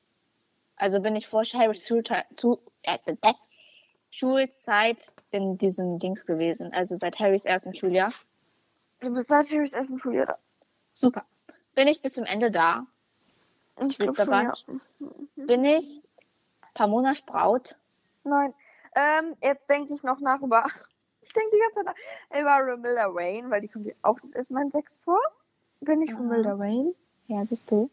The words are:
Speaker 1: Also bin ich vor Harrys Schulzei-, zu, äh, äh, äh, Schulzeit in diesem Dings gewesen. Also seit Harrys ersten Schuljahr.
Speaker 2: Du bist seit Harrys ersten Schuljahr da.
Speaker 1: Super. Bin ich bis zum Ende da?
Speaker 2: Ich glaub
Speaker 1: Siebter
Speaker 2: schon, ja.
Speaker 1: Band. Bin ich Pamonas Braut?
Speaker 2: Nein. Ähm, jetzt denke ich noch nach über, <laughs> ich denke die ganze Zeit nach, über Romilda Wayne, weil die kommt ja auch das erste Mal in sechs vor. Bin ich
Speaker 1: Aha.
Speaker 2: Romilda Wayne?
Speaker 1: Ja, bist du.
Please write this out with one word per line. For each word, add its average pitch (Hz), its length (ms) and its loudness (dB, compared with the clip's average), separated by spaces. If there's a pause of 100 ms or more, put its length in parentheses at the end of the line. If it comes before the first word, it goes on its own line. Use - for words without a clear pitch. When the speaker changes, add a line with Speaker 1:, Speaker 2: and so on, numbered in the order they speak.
(760)
Speaker 1:
Also 196 260 0
bin 214 140 -2
ich 214 120 -6
vor 220 160 0
Harrys 226 440 0
Schulzei-, 233 380 0 (100)
zu, 240 240 0 (220)
äh, - 240 -4
äh, 170 60 -4 (100)
äh, 220 120 4 (760)
Schulzeit 247 1040 0 (160)
in 190 280 -2
diesem 185 420 0
Dings 185 260 -6
gewesen. 165 480 -2
Also 180 220 -2
seit - 240 -6
Harrys 202 260 2
ersten 185 280 -2
Schuljahr. 185 380 0 (920)
Speaker 2:
Du 254 120 -4
bist 247 140 -2
seit 294 240 4
Harrys 302 220 0
ersten 262 240 -4
Schuljahr 254 280 -2
da. - 120 -4 (560)
Speaker 1:
Super. - 320 2 (500)
Bin 277 120 6
ich 302 140 2
bis 269 120 -6
zum 240 120 -6
Ende 220 240 0
da? 180 360 2 (1000)
Speaker 2:
Ich 269 100 -4
glaub 233 200 -2
Speaker 1:
Siebter 202 80 4
Speaker 2:
schon, 277 80 0
ja. 214 200 2 (540)
Speaker 1:
Band. 285 400 -14
Bin 247 180 4
ich 294 360 2 (720)
Pamonas 247 480 2
Braut? 196 560 0 (460)
Speaker 2:
Nein. 285 300 0 (420)
Ähm, 302 480 2
jetzt 277 260 0
denke 285 240 0
ich 285 100 -10
noch 269 160 -2
nach 277 220 0
über, 240 240 4
<laughs> - 560 -12
ich - 100 -14
denke 440 240 0
die 415 40 8
ganze 440 160 2
Zeit 415 100 -4
nach, - 560 -8
über 277 300 4
Romilda 240 420 -2
Wayne, 190 380 -4
weil 202 100 0
die 208 80 -12
kommt 214 180 -12
ja - 140 -10
auch 226 180 2
das 277 140 -20
erste 262 200 -6
Mal 269 100 0
in 277 80 -4
sechs - 260 -4
vor. 359 220 2 (600)
Bin 302 200 2
ich 311 100 -2
Speaker 1:
Aha. 220 60 -10
Speaker 2:
Romilda 226 420 0
Wayne? 240 340 0 (340)
Speaker 1:
Ja, 202 160 -4
bist - 280 -6
du. 220 220 4